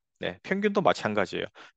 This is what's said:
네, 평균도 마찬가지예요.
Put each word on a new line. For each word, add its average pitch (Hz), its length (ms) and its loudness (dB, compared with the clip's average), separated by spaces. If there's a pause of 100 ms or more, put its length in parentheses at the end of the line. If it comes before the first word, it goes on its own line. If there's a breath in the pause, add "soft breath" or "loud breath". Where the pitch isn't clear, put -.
(200)
네, 90 240 -6
평균도 202 380 0
마찬가지예요. 92 640 2 (300 loud breath)